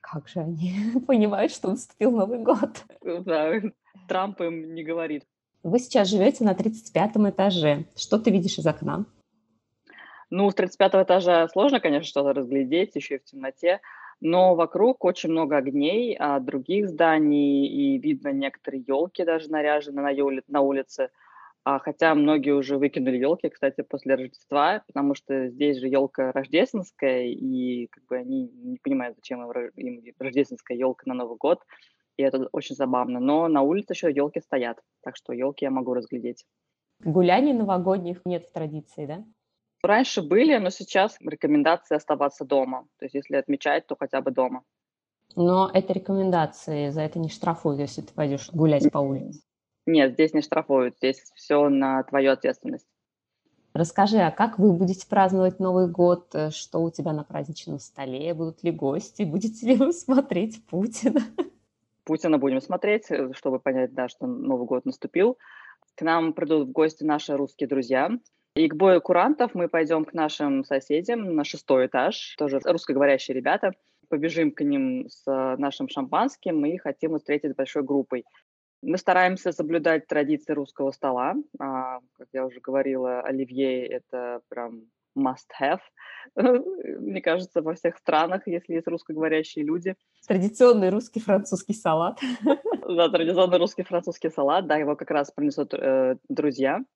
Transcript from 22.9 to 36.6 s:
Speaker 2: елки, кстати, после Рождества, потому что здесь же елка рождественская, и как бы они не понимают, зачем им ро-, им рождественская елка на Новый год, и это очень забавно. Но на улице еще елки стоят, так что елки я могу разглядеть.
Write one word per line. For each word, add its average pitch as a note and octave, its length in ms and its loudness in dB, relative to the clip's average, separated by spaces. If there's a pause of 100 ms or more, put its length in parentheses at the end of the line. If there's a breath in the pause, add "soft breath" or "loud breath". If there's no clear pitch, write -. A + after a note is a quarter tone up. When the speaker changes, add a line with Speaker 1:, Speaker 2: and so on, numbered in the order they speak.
Speaker 2:
елки, D3+ 320 0
кстати, - 320 -4
после C3+ 360 -2
Рождества, C#3+ 680 -2
потому C#3 280 -2
что C3+ 340 -4
здесь C#3 300 0
же C3 100 -4
елка C3+ 440 0
рождественская, C3+ 920 0
и B2+ 640 -4
как - 180 -20
бы B2+ 140 -6
они B2+ 340 -6
не B2 240 -12
понимают, C3+ 400 -4
зачем B2 240 -12
им A#2+ 100 -12
ро-, A#2+ 260 -6
им B2 260 -10 (160)
рождественская C3 580 -4
елка C3 320 -4
на B2+ 60 -6
Новый A#2+ 240 -8
год, E3+ 220 0 (560 soft breath)
и C#3 60 -2
это C3+ 300 0
очень C#3 240 -8
забавно. B2 440 -2
Но D3+ 280 2
на D3 140 4
улице F3+ 300 0
еще F3 160 -2
елки D3 320 -2
стоят, A#2+ 380 -4 (240)
так B2+ 140 -14
что - 160 -14
елки C3+ 320 -4
я C3+ 60 -4
могу B2+ 240 -2
разглядеть. A#2+ 500 -8 (600)